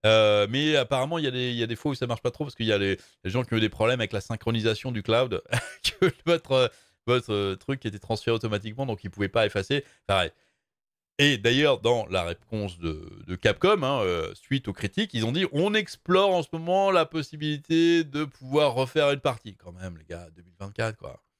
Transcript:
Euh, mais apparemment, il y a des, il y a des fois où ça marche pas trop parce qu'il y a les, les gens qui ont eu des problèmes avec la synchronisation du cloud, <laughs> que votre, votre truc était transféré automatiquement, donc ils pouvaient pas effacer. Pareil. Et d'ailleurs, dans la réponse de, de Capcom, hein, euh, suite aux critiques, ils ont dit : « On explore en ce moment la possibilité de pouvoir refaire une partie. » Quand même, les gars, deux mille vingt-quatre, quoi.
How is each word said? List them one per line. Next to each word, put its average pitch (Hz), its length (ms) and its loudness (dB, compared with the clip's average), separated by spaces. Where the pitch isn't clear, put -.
Euh, 107 440 6
mais 147 280 0
apparemment, 139 420 0
il 156 60 -2
y - 20 -2
a 127 60 -2
des, 127 180 -4
il 120 60 -4
y 117 80 -2
a - 20 -4
des 117 80 -6
fois 147 180 -4
où - 20 -4
ça 127 120 -4
marche 117 140 -4
pas 123 100 -2
trop - 140 -8
parce 143 100 -12
qu'il 113 120 -4
y 107 60 2
a 101 60 4
les, 98 180 2
les 92 60 -4
gens 123 120 0
qui 117 120 -4
ont - 20 2
eu 110 40 4
des 110 80 2
problèmes 120 300 0
avec 110 140 -4
la 101 80 -4
synchronisation 113 720 -2
du 107 100 -6
cloud, 113 480 0
<laughs> - 320 -4
que - 300 2
votre, 135 440 2
votre 104 480 0
truc 135 320 -8
était 101 120 -6
transféré 117 360 -2
automatiquement, 110 520 -4
donc 110 160 -6
ils 95 80 -8
pouvaient 101 180 -4
pas 110 180 2
effacer. 107 380 -2
Pareil. 92 240 0
Et 143 200 4
d'ailleurs, 127 420 2
dans 117 260 2
la 90 180 -2
réponse 92 540 -8
de, 82 480 -8
de 90 100 -6
Capcom, 175 460 2
hein, 135 200 0
euh, 87 320 -2
suite - 340 -4
aux 98 40 -6
critiques, 190 420 -4
ils 110 100 -2
ont 117 80 -2
dit : « 180 200 0
On 185 220 0
explore 190 600 2
en 170 80 0
ce - 100 -8
moment 185 400 0
la 165 140 4
possibilité 160 1000 0
de 147 200 -4
pouvoir 135 500 0
refaire 139 360 2
une 139 100 -2
partie. » 110 380 -6
Quand 90 140 -18
même, 90 240 -12
les 78 80 -20
gars, 85 320 -14
deux 87 60 -20
mille 87 160 -20
vingt-quatre, 107 400 -8
quoi. - 260 -18